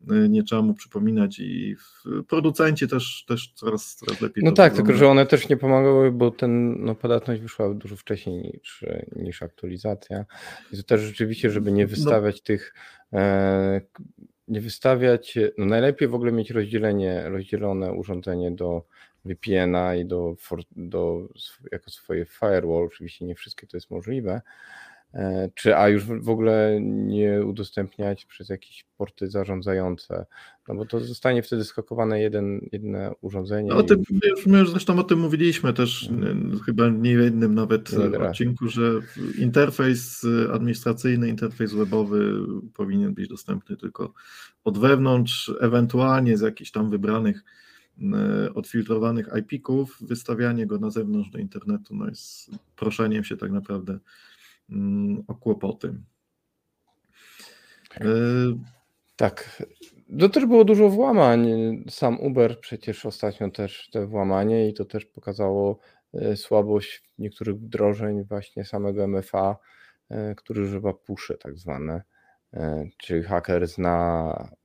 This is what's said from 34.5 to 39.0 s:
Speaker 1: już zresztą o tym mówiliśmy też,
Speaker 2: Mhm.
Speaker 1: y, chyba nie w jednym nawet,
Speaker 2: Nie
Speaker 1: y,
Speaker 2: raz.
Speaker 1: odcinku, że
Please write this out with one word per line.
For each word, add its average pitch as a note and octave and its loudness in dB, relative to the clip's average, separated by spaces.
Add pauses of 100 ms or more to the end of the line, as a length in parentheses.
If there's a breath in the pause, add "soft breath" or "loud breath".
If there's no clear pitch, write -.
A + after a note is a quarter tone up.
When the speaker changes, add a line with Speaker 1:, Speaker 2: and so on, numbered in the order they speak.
Speaker 1:
już F3+ 6
zresztą F3+ 2
o F3+ 2
tym F3+ 2
mówiliśmy D#3 2
też, B2 -2
Speaker 2:
Mhm. G2+ -2
Speaker 1:
y, G#2 -4
chyba A#2 2
nie A#2 4
w A#2+ 6
jednym A2+ 4
nawet, A2 0
Speaker 2:
Nie G#2 2
Speaker 1:
y, - 2
Speaker 2:
raz. - -2
Speaker 1:
odcinku, A#2+ -2
że A2+ 0 (380)